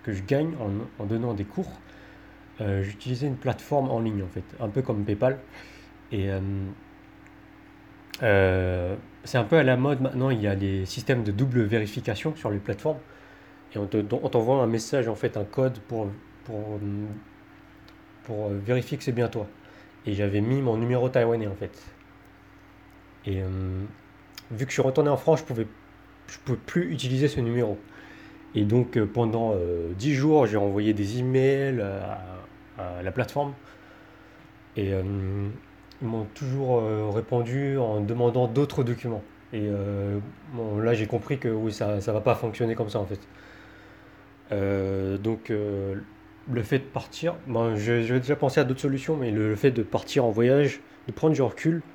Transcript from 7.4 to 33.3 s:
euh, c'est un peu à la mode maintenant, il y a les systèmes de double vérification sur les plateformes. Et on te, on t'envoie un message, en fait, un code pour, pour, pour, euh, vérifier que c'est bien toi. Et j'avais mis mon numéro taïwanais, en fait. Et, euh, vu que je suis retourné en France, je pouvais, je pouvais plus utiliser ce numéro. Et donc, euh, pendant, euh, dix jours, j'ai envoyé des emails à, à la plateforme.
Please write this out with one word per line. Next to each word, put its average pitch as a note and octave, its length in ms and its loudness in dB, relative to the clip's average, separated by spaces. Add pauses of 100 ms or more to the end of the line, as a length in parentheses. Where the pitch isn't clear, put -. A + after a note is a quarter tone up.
euh, F#2 760 4 (280)
c'est - 160 0
un A2+ 40 2
peu D#3+ 140 4
à D3 60 8
la C3 120 6
mode C3 260 2
maintenant, C3 280 0
il A#2+ 100 2
y G#2 80 0
a G2+ 60 2
les G2 320 0
systèmes A#2+ 380 0
de G#2 80 0
double B2 320 2
vérification A2+ 720 -2
sur A2 160 -4
les G2+ 80 -2
plateformes. C3 400 -4 (760)
Et A2 60 -6
on G#2 80 -2
te, A2 100 0
on G#2+ 320 0
t'envoie B2+ 320 4
un A#2 60 4
message, A2+ 400 0
en A2 80 -2
fait, - 200 -2
un G#2 80 -2
code C3 440 0
pour, A2 200 -4 (380)
pour, G#2+ 340 -8 (1400)
pour, G#2+ 220 -6
euh, G2+ 180 -2
vérifier B2 340 0
que - 60 -10
c'est C#3 80 -2
bien A#2 160 2
toi. G#2 200 -4 (580)
Et G#2 80 -2
j'avais G2+ 280 2
mis B2+ 200 2
mon A#2 160 2
numéro B2 320 2
taïwanais, A#2 380 2
en F#2+ 80 -4
fait. - 160 -8 (1500)
Et, F#2+ 160 -2
euh, F#2 60 -4 (1040)
vu A#2 140 -4
que B2+ 40 -12
je - 40 -6
suis - 80 2
retourné C3 280 4
en C#3 80 4
France, D#3 220 4
je - 40 -8
pouvais, A2+ 240 -4 (600)
je - 120 -18
pouvais B2 260 -2
plus - 280 -2
utiliser C3 340 0
ce C3+ 140 0
numéro. A#2 360 0 (760)
Et G#2 80 4
donc, A#2+ 320 2
euh, G#2+ 100 4
pendant, A2+ 480 0
euh, F2 440 -2
dix C#3 160 0
jours, C#3+ 320 6
j'ai G#2 120 0
envoyé G2+ 360 2
des G#2 260 -2
emails C3 640 2
à, G2 400 -6 (560)
à F2+ 260 -8
la F#2 80 -4
plateforme. C#3 420 -2 (1200)